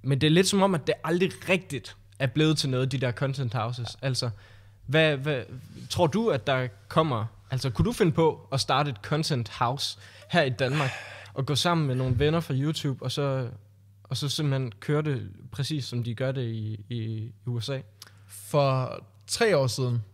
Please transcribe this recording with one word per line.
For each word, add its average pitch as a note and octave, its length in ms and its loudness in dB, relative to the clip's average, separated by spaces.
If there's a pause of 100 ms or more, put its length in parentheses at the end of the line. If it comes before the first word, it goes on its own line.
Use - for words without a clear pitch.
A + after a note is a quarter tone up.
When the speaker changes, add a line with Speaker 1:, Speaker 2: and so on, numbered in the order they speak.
Speaker 1:
men C3+ 200 0
det - 20 4
er D#3 80 6
lidt F#3+ 160 6
som G3 140 4
om, F#3+ 140 4
at C#3+ 120 -2
det D#3 160 2
aldrig F3+ 280 2 (180)
rigtigt D3 460 -2 (240)
er C#3 80 2
blevet D#3 300 4
til C#3+ 120 -2
noget, B2+ 220 0
de C#3 60 -2
der B2 140 0
content C3+ 420 -2
houses. A#2+ 480 -4
Speaker 2:
Ja. C3+ 60 -4
Speaker 1:
Altså, B2 220 -2 (560)
hvad, D3+ 320 4
hvad, C3+ 260 -2 (460)
tror F3 180 4
du, A3 220 2
at C#3 180 0
der B2+ 200 2 (200)
kommer... C#3 380 2 (260)
Altså, C3+ 180 -2
kunne D#3+ 160 2
du A3+ 60 2
finde F#3+ 200 4
på D#3+ 400 2
at C3+ 80 0
starte D3 300 2
et A#2 120 -6
content D3+ 480 -2
house - 480 -2 (320)
her F3 120 4
i C3+ 80 4
Danmark, C3 400 2 (440)
og C3+ 120 -2
gå D3 100 0
sammen E3 320 2
med B2+ 80 0
nogle B2+ 240 0
venner D3+ 200 4
fra D#3+ 140 -4
YouTube, C#3 520 -2
og B2+ 60 -2
så, C3+ 360 -2 (560)
og C3 140 -6
så C#3+ 120 -4
simpelthen C3+ 500 0
køre D3+ 220 0
det B2 280 -2 (220)
præcis, C#3+ 340 -4
som A#2+ 180 -4
de A2+ 120 -4
gør C3 160 -2
det C3 160 -4
i, G#2+ 420 -6
i A2 420 -6 (140)
U A#2+ 140 -2
S A2+ 100 -6
A? C3+ 100 -4 (480)
Speaker 2:
For C3 720 0 (280)
tre G#3 300 2
år C3+ 100 4
siden A#2+ 340 -2 (120)